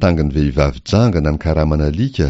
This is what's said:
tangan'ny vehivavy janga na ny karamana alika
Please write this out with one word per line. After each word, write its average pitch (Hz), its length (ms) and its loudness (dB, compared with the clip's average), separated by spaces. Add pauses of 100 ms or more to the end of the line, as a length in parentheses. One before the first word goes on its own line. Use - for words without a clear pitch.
tangan'ny 78 320 2
vehivavy 71 560 0
janga 101 300 2
na 76 120 0
ny 78 60 -2
karamana 78 480 0
alika 82 440 -2